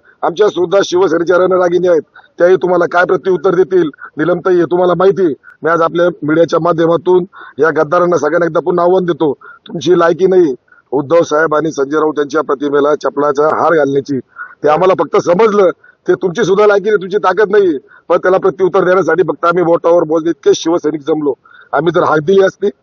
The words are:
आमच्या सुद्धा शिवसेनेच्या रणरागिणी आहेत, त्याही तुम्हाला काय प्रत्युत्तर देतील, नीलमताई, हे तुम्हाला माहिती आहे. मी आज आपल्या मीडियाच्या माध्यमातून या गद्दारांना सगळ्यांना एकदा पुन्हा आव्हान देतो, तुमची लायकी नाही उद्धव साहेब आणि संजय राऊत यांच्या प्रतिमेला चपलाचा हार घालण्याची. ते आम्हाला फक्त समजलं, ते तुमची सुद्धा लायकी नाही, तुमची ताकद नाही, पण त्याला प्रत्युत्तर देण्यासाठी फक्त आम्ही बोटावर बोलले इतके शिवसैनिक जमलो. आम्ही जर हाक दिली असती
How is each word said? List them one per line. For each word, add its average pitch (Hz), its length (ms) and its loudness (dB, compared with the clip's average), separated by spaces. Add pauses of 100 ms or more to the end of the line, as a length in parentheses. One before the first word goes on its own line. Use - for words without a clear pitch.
(220)
आमच्या 170 260 0
सुद्धा 180 360 0
शिवसेनेच्या 175 540 0
रणरागिणी 180 500 0
आहेत, 170 140 2 (380)
त्याही 180 160 4
तुम्हाला 180 360 0
काय 175 140 2
प्रत्युत्तर 180 500 -2
देतील, 185 340 0 (280)
नीलमताई, 175 380 0
हे 170 100 2
तुम्हाला 175 320 0
माहिती 190 280 0
आहे. 147 80 -2 (300)
मी 147 60 -2
आज 165 120 0
आपल्या 165 280 0 (140)
मीडियाच्या 165 360 0
माध्यमातून 170 680 0 (340)
या 156 100 2
गद्दारांना 165 480 0
सगळ्यांना 151 280 -2
एकदा 170 140 -4
पुन्हा 175 260 -2
आव्हान 185 200 2
देतो, 160 280 -2 (340)
तुमची 170 320 -2
लायकी 170 280 2
नाही 180 280 2 (360)
उद्धव 143 300 2
साहेब 151 340 0
आणि 151 160 -2
संजय 139 260 -4
राऊत 156 200 0
यांच्या 147 240 0
प्रतिमेला 143 540 0
चपलाचा 139 680 -2
हार 160 100 2
घालण्याची. 139 460 -2 (440)
ते 147 60 0
आम्हाला 175 240 2 (100)
फक्त 156 140 -2
समजलं, 196 520 2 (380)
ते 180 60 2
तुमची 185 300 -4
सुद्धा 196 240 2
लायकी 202 220 0
नाही, 208 120 0
तुमची 185 160 -6
ताकद 190 320 0
नाही, 190 280 2 (300)
पण 175 100 2
त्याला 185 200 0
प्रत्युत्तर 185 460 0
देण्यासाठी 180 400 0
फक्त 156 220 -4
आम्ही 175 180 0
बोटावर 170 400 2
बोलले 160 260 -2
इतके 180 260 0
शिवसैनिक 160 460 -4
जमलो. 147 320 -2 (400)
आम्ही 156 180 0
जर 160 120 0
हाक 147 160 0
दिली 190 240 2
असती 190 260 -2 (140)